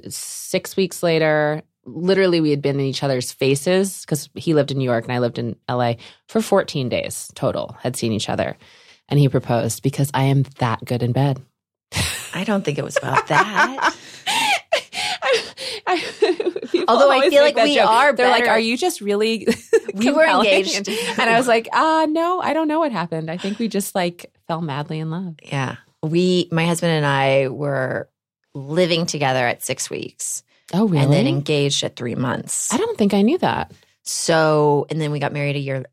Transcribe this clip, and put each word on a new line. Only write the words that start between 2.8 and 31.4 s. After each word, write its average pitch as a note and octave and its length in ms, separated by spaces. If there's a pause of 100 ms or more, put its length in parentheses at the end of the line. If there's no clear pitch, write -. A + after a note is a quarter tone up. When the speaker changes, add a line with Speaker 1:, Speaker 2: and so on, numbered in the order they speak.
Speaker 1:
each C3 160
other's C3 300
faces F3+ 760
'cause - 300
he - 180
lived C#3+ 180
in C3+ 60
New C3+ 60
York A#2+ 220
and B2+ 80
I B2 60
lived A#2+ 200
in A#2 160 (120)
L B2 140
A A#2+ 160 (300)
for A3+ 140
fourteen E3 480
days - 440
total, - 460
had B2 160
seen A2+ 160
each G#2 180
other. - 280 (520)
And C#3+ 100
he C#3 100
proposed A#2 520
because C#3 320
I C3+ 120
am C#3 180 (160)
that A#2 260
good A#2+ 160
in A#2+ 120
bed. C3+ 280 (920)
Speaker 2:
I E3+ 100
don't G3+ 200
think D3 140
it C#3+ 60
was - 140
about - 300
that. D4 720
Speaker 1:
<laughs> - 60 (1300)
I, A#4+ 140 (440)
I, F4+ 640 (200)
people F4 220
Speaker 2:
Although C#4 160
I C4+ 60
Speaker 1:
always C#4 160
Speaker 2:
feel C#4+ 120
Speaker 1:
make D4 120
Speaker 2:
like A3+ 80
Speaker 1:
that - 60
Speaker 2:
we C#4+ 60
Speaker 1:
joke. A3+ 140
Speaker 2:
are C4 240
Speaker 1:
They're B3 160
like, A#3+ 140
Speaker 2:
better. A#3+ 80
Speaker 1:
"Are A3+ 80
you A3+ 180
just F4+ 240
really G#3 460 (240)
<laughs> - 220
Speaker 2:
We A3+ 180
were D#4 120
Speaker 1:
compelling?" F#3+ 240
Speaker 2:
engaged. F#3+ 280 (140)
Speaker 1:
And, - 0 (300)
and A#3 100
I A3+ 80
was B3+ 100
like, A#3 260
"Uh, D#4+ 360
no, E4+ 320
I C#4+ 120
don't D#4 140
know D4+ 120
what D4+ 120
happened. E3 400
I F3 60
think G3 220
we A3+ 80
just, G3 280
like, F3 360 (160)
fell E3 140
madly D3 380
in D#3+ 100
love." E3+ 340
Speaker 2:
Yeah. C3+ 340 (260)
We, F3 480
my E3 140
husband E3+ 280
and D3+ 120
I C3+ 440
were C3 600 (440)
living E3 520
together C3 400
at - 180
six - 260
weeks. - 540 (300)
Speaker 1:
Oh, G#3 140
Speaker 2:
And E3+ 80
then C3+ 140 (160)
Speaker 1:
really? - 40
Speaker 2:
engaged C#3+ 540